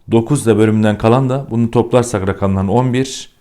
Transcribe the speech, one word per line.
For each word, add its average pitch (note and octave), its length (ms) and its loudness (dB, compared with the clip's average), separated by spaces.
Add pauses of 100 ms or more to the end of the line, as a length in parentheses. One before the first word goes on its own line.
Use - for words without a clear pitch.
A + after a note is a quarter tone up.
(120)
dokuz A2+ 360 0
ile G#2+ 100 4
bölümünden G#2+ 400 2
kalan B2 320 2
da C3+ 220 -6
bunu A#2 200 -2
toplarsak A#2 560 0
rakamların G2 400 -2
on A#2+ 260 0
bir, - 480 -6